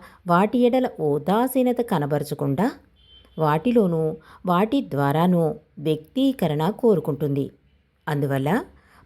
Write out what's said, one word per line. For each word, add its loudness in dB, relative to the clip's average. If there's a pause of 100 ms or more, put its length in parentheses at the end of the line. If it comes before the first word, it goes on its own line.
(280)
వాటి 2
ఎడల 2 (100)
ఉదాసీనత 0
కనబరచకుండా -2 (680)
వాటిలోనూ 2 (300)
వాటి 2
ద్వారానూ 0 (240)
వ్యక్తీకరణ -2
కోరుకుంటుంది. 0 (560)
అందువల్ల -2 (400)